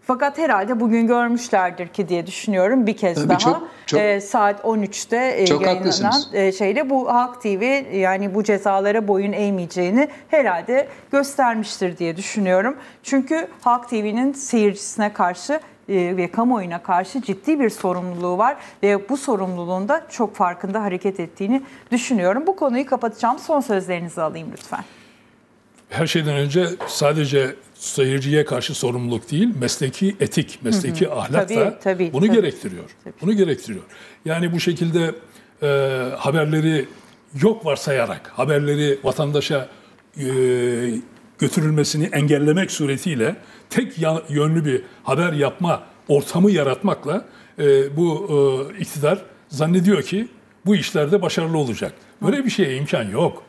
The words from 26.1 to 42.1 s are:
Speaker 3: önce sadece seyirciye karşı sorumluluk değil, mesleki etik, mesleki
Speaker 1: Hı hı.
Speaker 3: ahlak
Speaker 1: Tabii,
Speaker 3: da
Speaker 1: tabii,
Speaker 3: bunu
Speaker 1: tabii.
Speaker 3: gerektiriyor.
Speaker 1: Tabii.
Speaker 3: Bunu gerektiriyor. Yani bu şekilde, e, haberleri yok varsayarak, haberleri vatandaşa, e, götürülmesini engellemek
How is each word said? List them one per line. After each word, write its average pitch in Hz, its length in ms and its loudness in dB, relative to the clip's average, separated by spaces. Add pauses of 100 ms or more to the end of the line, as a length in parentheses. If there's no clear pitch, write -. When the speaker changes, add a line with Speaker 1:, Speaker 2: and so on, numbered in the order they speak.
Speaker 3:
önce 147 300 0 (200)
sadece 143 680 0 (200)
seyirciye 139 680 0
karşı 131 300 -4
sorumluluk 120 560 -4
değil, 185 180 2 (120)
mesleki 143 600 -2
etik, - 420 -2
mesleki 160 440 0
Speaker 1:
Hı 151 40 -4
hı. 151 40 -4
Speaker 3:
ahlak 147 340 0
Speaker 1:
Tabii, 226 120 0
Speaker 3:
da 208 180 0
Speaker 1:
tabii, 180 340 -2
Speaker 3:
bunu 156 140 2
Speaker 1:
tabii. 226 100 4
Speaker 3:
gerektiriyor. 107 480 -2 (200)
Speaker 1:
Tabii. - 180 -18
Speaker 3:
Bunu 190 100 0
gerektiriyor. 131 500 0 (420)
Yani 170 280 -2
bu 170 80 -2
şekilde, 170 540 0 (480)
e, 147 40 0 (500)
haberleri 156 720 0 (540)
yok 214 240 2
varsayarak, 120 680 -2
haberleri 143 720 0
vatandaşa, 143 640 0 (480)
e, 143 80 -8 (1120)
götürülmesini 151 680 2
engellemek 147 640 2